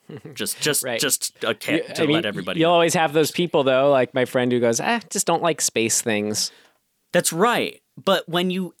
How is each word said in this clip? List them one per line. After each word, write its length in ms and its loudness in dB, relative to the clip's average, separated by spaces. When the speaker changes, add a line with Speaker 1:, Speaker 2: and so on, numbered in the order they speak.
Speaker 1:
<laughs> 240 -18
Speaker 2:
Just, 260 -8
just, 240 -2
Speaker 1:
Right. 160 -4
Speaker 2:
just 440 -4
a 100 0
ca-, 220 -4
Speaker 1:
You, 80 -2
Speaker 2:
to 100 -4
Speaker 1:
I 40 0
mean, 80 2
Speaker 2:
let 100 -2
everybody 340 -6
Speaker 1:
you'll 120 4
Speaker 2:
know. 20 6
Speaker 1:
always 220 4
have 180 0
those 160 2
people, 340 0
though, 280 4
like 240 2
my 100 2
friend 260 0
who 80 2
goes, 200 2
"I 220 -2
just 160 -4
don't 160 0
like 180 0
space 400 0
things." 500 -2
Speaker 2:
That's 200 0
right. 480 -2
But 320 -2
when 220 -2
you 300 -4